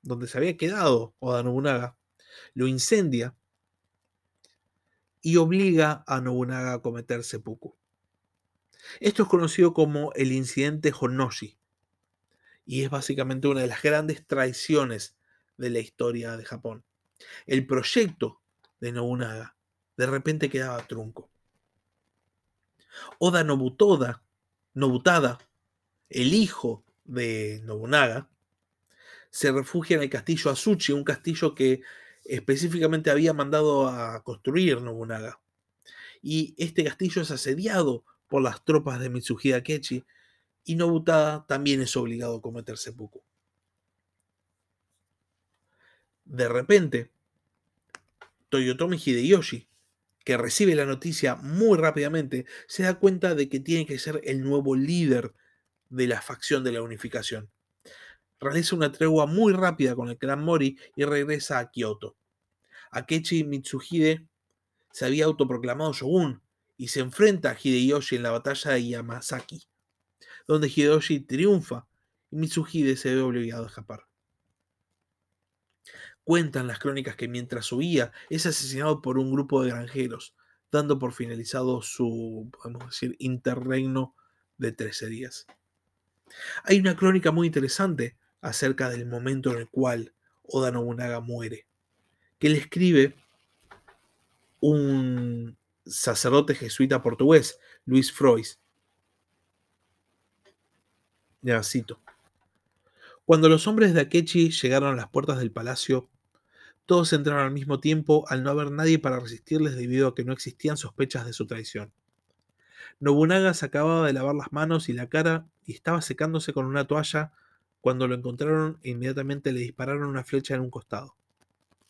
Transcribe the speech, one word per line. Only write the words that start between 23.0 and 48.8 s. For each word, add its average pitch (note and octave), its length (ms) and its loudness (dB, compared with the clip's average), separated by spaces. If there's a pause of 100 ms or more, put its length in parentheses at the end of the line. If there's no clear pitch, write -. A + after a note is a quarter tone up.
Oda F3 240 4
Nobutoda, C3+ 800 2 (520)
Nobutada, C3+ 640 2 (720)
el B2+ 240 0
hijo F3+ 520 0 (200)
de A2 600 -6
Nobunaga, A2+ 640 0 (1040)
se - 200 0
refugia D#3+ 460 0
en D3 80 2
el C3+ 60 -4
castillo D#3 400 -2
Asuchi, D#3+ 420 0
un C#3+ 100 0
castillo D#3+ 540 -2
que C3 240 2 (440)
específicamente D#3 840 0
había D#3 220 4
mandado C#3+ 560 2
a A#2 340 -8
construir C3+ 580 0
Nobunaga. A2+ 600 -10 (840)
Y D#3 360 -4
este E3 260 0
castillo F3+ 380 -2
es D#3 100 -6
asediado D3+ 720 -2 (240)
por C#3 140 2
las A#2+ 220 -4
tropas D3 340 2
de B2+ 100 -6
Mitsuhide B2 460 -2
Akechi, B2+ 500 -4 (600)
y E3 100 -4
Nobutada D#3+ 720 2
también C#3 340 0
es B2+ 160 -2
obligado A#2 420 -4
a A2 40 -14
cometer A#2 340 -12
seppuku. A2+ 460 -14 (3000)
De B2 240 -2
repente, B2+ 640 2 (1400)
Toyotomi C3+ 480 0